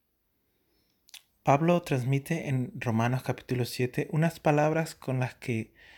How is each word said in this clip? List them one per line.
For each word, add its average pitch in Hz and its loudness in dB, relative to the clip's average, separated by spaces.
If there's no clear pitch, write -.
Pablo 165 4
transmite 139 -2
en 131 -2
Romanos 120 0
capítulo 123 -2
siete - -2
unas 160 0
palabras 156 2
con 131 -4
las 127 -4
que 113 -6